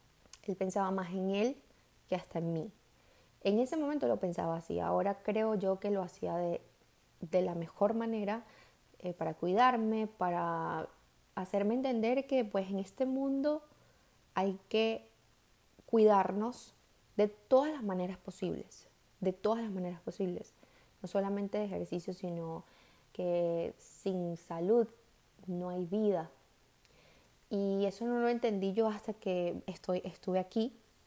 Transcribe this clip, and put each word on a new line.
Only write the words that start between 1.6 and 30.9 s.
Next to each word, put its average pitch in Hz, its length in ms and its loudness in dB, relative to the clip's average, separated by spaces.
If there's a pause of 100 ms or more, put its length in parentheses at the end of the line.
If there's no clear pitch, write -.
que - 60 -2
hasta 175 240 -6
en 165 140 -2
mí. 165 180 -4 (720)
En 208 160 4
ese 254 180 0
momento 294 300 0
lo 226 120 2
pensaba 175 380 -2
así, 170 240 -4
ahora 180 420 0
creo 220 340 0
yo 190 220 0
que 202 120 -2
lo 202 100 0
hacía 175 360 -6
de, 175 260 -2 (580)
de 180 220 2
la 180 120 -2
mejor 170 400 0
manera, 226 500 -2 (560)
eh, 175 140 -6
para 160 200 -4
cuidarme, 220 720 4
para 170 840 -2 (460)
hacerme 202 400 0
entender 254 520 0
que, 262 180 2
pues, 196 240 -2
en 196 100 -2
este 196 260 -2
mundo 269 600 0 (680)
hay 190 340 0
que 220 400 0 (800)
cuidarnos 208 880 4 (420)
de 214 100 6
todas 262 460 4
las 285 100 -6
maneras 185 360 -2
posibles, - 680 -8 (340)
de 185 120 2
todas 220 300 -2
las 214 100 -4
maneras 180 300 -6
posibles. 180 500 -6 (500)
No 185 60 -10
solamente 202 500 -2
de 208 60 -2
ejercicio, 180 500 -6
sino 170 500 -8 (480)
que 175 640 0
sin 180 580 -4
salud 190 500 2 (640)
no 180 220 -4
hay 180 140 -4
vida. 185 460 0 (1200)
Y 196 360 0
eso 196 200 -4
no 240 140 0
lo 240 80 2
entendí 214 440 0
yo 220 140 2
hasta 208 280 -4
que 180 520 -2
estoy, 180 380 -4
estuve 185 340 -4
aquí, 220 340 -2 (340)